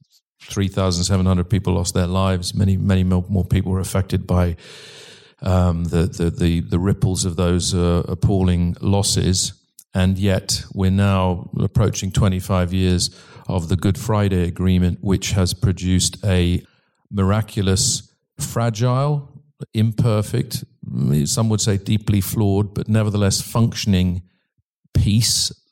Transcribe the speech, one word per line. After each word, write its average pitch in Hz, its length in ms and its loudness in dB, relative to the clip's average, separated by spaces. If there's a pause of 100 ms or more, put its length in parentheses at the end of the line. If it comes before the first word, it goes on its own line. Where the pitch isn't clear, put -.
(500)
three 98 180 -2
thousand 92 380 0
seven 92 200 0
hundred 90 240 2
people 90 260 0
lost 87 180 -2
their 90 140 0
lives. 92 460 -2
Many, 95 220 2
many 92 300 2
more, 90 240 2
more 95 160 0
people 95 260 0
were 95 80 0
affected 90 480 -4
by, 90 300 0 (840)
um, 90 440 0
the, 82 220 0
the, 85 220 -2
the, 85 300 0
the 85 200 -2
ripples 95 440 0
of 87 140 -4
those, 87 360 0
uh, 87 360 2
appalling 90 720 0
losses. 92 720 0 (400)
And 95 240 2
yet - 560 -2
we're 95 180 0
now 95 640 0
approaching 95 540 0
twenty-five 92 600 0
years 90 360 2 (380)
of 82 220 -2
the 92 80 0
Good 90 200 0
Friday 98 480 0
Agreement, 90 560 2
which 95 300 -2
has 92 220 2
produced 92 720 0
a 90 400 0 (440)
miraculous, 98 1040 0 (240)
fragile, 123 1040 -2 (320)
imperfect, 110 920 0 (600)
some 113 240 0
would 107 120 0
say 98 160 0
deeply 104 440 0
flawed, 101 520 0
but - 140 -6
nevertheless 104 540 0
functioning 92 800 0 (720)
peace - 580 2 (200)